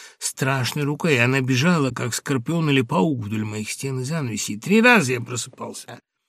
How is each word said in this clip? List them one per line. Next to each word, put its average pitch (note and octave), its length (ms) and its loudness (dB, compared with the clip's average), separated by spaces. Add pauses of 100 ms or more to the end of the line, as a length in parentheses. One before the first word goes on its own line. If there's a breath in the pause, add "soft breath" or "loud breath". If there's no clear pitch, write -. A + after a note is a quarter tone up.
(180 loud breath)
страшная C3+ 680 -2
рука, D3 260 -2
и C#3 60 4
она B2+ 240 4
бежала, C3 500 2
как A#2+ 220 -6
скорпион D3 580 -2
или C3+ 120 4
паук, C#3+ 420 0
вдоль G#2+ 200 -4
моих G#2+ 260 -8
стен C3+ 300 -8
и B2+ 40 -6
занавесей. B2 540 -6
Три G3+ 220 4
раза A3 320 6
я A#2+ 80 -2
просыпался A#2+ 800 -10 (280)